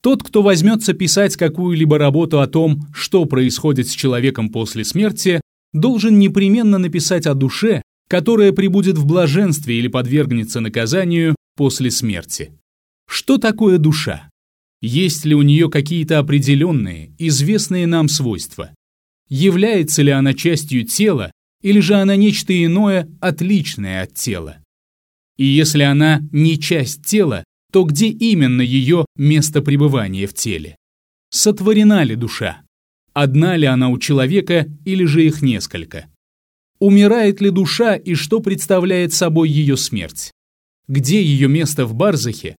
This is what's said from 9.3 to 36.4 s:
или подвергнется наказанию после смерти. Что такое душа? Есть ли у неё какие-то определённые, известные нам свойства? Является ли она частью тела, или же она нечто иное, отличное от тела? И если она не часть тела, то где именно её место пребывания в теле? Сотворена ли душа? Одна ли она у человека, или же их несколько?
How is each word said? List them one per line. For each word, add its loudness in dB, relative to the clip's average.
или 0
подвергнется -2
наказанию 0
после -2
смерти. -6
Что -2
такое 2
душа? -2
Есть -2
ли 2
у 4
неё 4
какие-то -2
определённые, -2
известные -2
нам 0
свойства? -6
Является 0
ли 4
она 0
частью -2
тела, -2
или 4
же 2
она 2
нечто 0
иное, 0
отличное -4
от -12
тела? -8
И -2
если 2
она 2
не 2
часть -4
тела, 0
то 4
где 0
именно 2
её 0
место 0
пребывания 0
в -10
теле? -8
Сотворена 2
ли -2
душа? -8
Одна 0
ли 2
она 2
у -2
человека, 0
или -2
же 2
их 0
несколько? -6